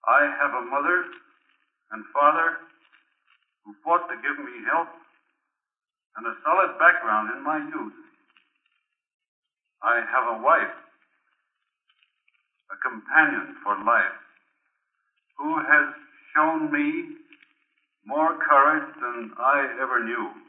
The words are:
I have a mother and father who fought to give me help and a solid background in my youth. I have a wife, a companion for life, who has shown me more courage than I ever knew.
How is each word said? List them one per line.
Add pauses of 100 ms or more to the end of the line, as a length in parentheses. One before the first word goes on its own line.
I (180)
have
a
mother (800)
and
father (1040)
who (100)
fought
to
give
me
help (1300)
and
a (100)
solid
background
in
my
youth. (1800)
I
have
a
wife, (1900)
a
companion
for
life, (1200)
who
has (460)
shown
me (880)
more
courage
than
I
ever
knew. (200)